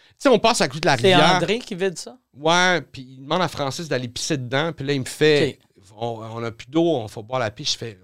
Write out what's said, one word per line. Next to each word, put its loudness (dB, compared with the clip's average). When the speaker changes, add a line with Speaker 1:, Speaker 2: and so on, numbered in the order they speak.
Speaker 1:
sais, 2
on 6
passe 2
à 0
côté -6
de -2
la 4
Speaker 2:
C'est 4
Speaker 1:
rivière. 6
Speaker 2:
André 0
qui -10
vide -4
ça ? -16
Speaker 1:
Ouais, 2
puis -16
il -18
demande -2
à 0
Francis -6
d'aller -4
pisser -4
dedans, -4
puis -10
là, -2
il -2
me -6
fait, 2
Speaker 2:
Ok. « -20
Speaker 1:
On, -6
on -10
a -6
plus -16
d'eau, 2
on -4
faut -14
boire -6
la -2
pisse. » -6
Je -10
fais, « -12